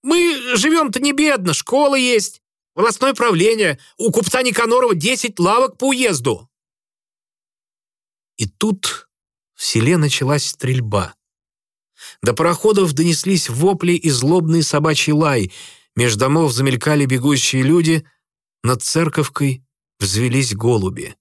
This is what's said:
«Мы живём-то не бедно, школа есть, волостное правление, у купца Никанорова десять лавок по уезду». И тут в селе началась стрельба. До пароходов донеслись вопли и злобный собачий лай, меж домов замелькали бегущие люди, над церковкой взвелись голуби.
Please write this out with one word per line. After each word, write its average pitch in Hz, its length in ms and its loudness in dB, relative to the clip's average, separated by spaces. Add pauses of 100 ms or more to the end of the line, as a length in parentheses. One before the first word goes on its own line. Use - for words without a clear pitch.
«Мы 277 540 0
живём-то 285 440 2
не 285 120 0
бедно, 269 420 0
школа 277 400 2
есть, 247 480 0 (320)
волостное 233 400 0
правление, 208 640 2 (200)
у 226 120 0
купца 240 320 0
Никанорова 233 540 2
десять 226 420 -2
лавок 233 400 2
по 262 100 0
уезду». 202 600 -2 (1900)
И 104 100 -4
тут - 640 -6 (540)
в - 20 -10
селе 127 320 0
началась 143 500 0
стрельба. 107 680 -4 (1040)
До 120 140 0
пароходов 175 600 2
донеслись 170 540 0
вопли 175 440 0
и 165 180 0
злобный 160 520 2
собачий 151 500 0
лай, 139 400 0 (420)
меж 113 220 0
домов 139 360 2
замелькали 135 520 0
бегущие 131 580 0
люди, 160 420 2 (600)
над 120 180 -2
церковкой 143 840 -2 (360)
взвелись 117 540 -2
голуби. 98 680 -2